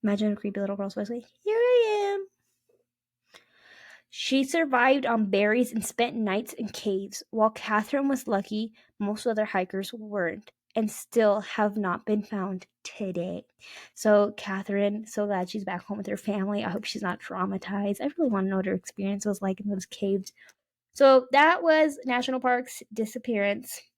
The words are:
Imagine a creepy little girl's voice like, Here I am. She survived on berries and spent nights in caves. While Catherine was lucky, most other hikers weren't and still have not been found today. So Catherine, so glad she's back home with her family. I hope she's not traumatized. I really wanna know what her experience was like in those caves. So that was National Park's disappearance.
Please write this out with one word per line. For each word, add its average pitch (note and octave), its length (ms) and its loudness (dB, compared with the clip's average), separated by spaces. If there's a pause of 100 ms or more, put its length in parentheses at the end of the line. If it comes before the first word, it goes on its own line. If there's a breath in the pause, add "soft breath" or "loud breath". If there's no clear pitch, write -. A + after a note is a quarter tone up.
Imagine G#3 300 2
a G3+ 40 -2
creepy G3+ 240 -6
little G3 160 -2
girl's G3 180 -6
voice G#3 160 -6
like, A#3 140 -8 (200)
Here G#4 120 0
I A4 580 4
am. G4 120 -4 (1800 loud breath)
She - 320 0
survived C4+ 640 2
on A3+ 240 2
berries G#3+ 420 4
and A3+ 120 -4
spent - 320 -2
nights G#3+ 360 -2
in - 160 -8
caves. G3 640 -6
While A3 200 2
Catherine A3 580 -2
was C4 180 -2
lucky, G#3+ 460 -2 (260 soft breath)
most G#3 280 -4
other G#3+ 180 0
hikers F#3+ 480 -2
weren't G#3 580 -6 (260)
and A3 140 0
still G#3+ 500 2
have G#3 360 -2
not F#3+ 300 -2
been G#3+ 160 0
found F#3+ 440 -6 (180)
today. F3 600 -6 (500 loud breath)
So G#3 420 4
Catherine, G3+ 720 -2
so G#3 200 -4
glad F#3 240 -2
she's G#3 140 -8
back F#3 200 -8
home G3+ 140 -8
with G3+ 80 -8
her G3+ 100 -4
family. G3+ 480 -2
I G#3+ 60 -2
hope F3+ 140 -4
she's - 180 -8
not F3+ 180 -4
traumatized. G3 800 -4
I C#4+ 160 -2
really D#4 140 2
wanna F#3+ 180 0
know G3 80 0
what F#3+ 100 0
her F#3+ 80 0
experience G3 520 -4
was G3+ 160 -2
like F#3+ 180 -2
in G3+ 80 -6
those F#3+ 180 -4
caves. G3 460 -4 (640 soft breath)
So C4+ 380 8
that D#4 300 6
was D#4 420 4
National B3+ 360 -2
Park's B3+ 420 0 (100)
disappearance. G#3+ 880 -4 (180)